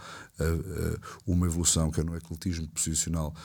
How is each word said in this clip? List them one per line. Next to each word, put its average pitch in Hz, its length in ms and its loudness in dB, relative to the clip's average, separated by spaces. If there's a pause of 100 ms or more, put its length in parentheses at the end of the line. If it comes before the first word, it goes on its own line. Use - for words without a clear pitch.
(400)
eh, - 40 2
eh, 82 560 0 (260)
uma 90 200 4
evolução 82 460 4
que 82 80 -2
é 80 40 4
no 85 120 -2
ecletismo 82 540 -4
posicional 82 760 0